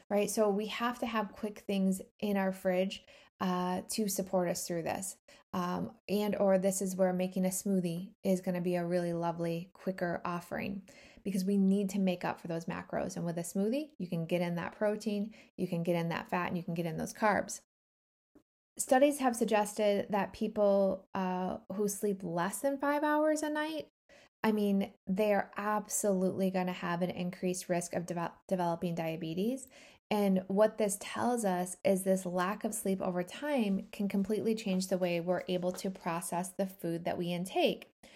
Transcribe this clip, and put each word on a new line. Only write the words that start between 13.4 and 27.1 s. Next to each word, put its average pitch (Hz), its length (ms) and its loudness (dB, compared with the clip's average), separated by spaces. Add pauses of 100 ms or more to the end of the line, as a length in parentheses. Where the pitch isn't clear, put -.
smoothie, 226 480 -2 (100)
you 180 80 -6
can 165 180 -2
get 175 160 2
in 175 140 0
that 165 160 -4
protein, 208 640 -2 (240)
you 185 100 -2
can 170 160 -2
get 175 120 2
in 170 140 0
that - 200 -4
fat, 180 180 0
and 180 100 -2
you 170 60 -4
can 175 100 -6
get 170 120 0
in 160 120 -4
those 170 160 -4
carbs. - 480 0 (1160)
Studies 277 420 6
have 262 160 2
suggested 208 760 2
that 196 220 0
people, 196 840 2
uh, 185 440 -2 (160)
who 208 160 0
sleep 202 340 -2
less 175 360 -2
than 277 180 0
five 285 260 0
hours 302 400 2
a 302 60 -2
night, 302 400 -4 (540)
I 220 100 4
mean, 202 380 2 (140)
they 208 280 2
are 196 240 0
absolutely 202 920 0
gonna 185 220 0
have 175 300 -4
an 175 100 0